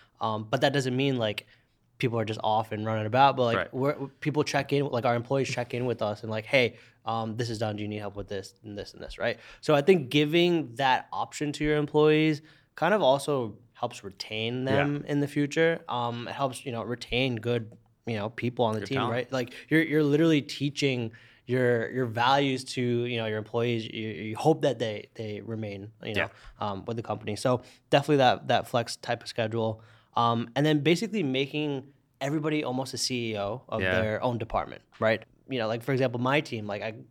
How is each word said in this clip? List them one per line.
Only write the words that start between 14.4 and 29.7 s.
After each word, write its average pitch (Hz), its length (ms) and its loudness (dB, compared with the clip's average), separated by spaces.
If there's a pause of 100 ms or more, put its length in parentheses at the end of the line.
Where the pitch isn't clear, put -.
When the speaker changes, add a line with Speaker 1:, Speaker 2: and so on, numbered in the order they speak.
Speaker 2:
Yeah. 135 100 2
Speaker 1:
them 143 140 2 (180)
in 147 120 0
the 143 80 2
future. 147 440 2 (160)
Um, 120 420 -4
it - 40 -8
helps, 135 320 -4
you 131 100 -6
know, 113 80 -4
retain 123 520 -2 (140)
good, 120 140 0 (420)
you 117 140 -4
know, 104 100 -4
people 120 360 -2
on 110 80 2
the 110 80 -2
Speaker 2:
Good 98 80 -6
Speaker 1:
team, 135 80 -2
Speaker 2:
talent. 117 160 0
Speaker 1:
right? 123 180 -4
Like, 127 220 -4 (160)
you're, 156 220 4
you're 151 120 4
literally 147 380 4
teaching 131 680 -2 (340)
your, 123 520 2
your 131 80 0
values 127 580 2 (120)
to, 131 60 -2
you 120 380 0
know, 113 140 -2
your 107 120 -2
employees. 120 400 0
You, 110 220 -8 (220)
you 110 60 -6
hope 151 260 2
that 135 160 0
they, 110 380 -6
they 104 260 -8
remain, 107 500 -8 (120)
you 113 100 -8
know, 90 140 0
Speaker 2:
Yeah. - 0 - (380)
Speaker 1:
um, 98 200 -6
with 117 120 -6
the 110 60 -6
company. 107 320 -6
So 127 260 2 (280)
definitely 147 280 6
that, 123 320 4
that 117 180 2
flex 120 300 -2
type - 260 -6
of - 60 -12
schedule. 110 520 -2 (340)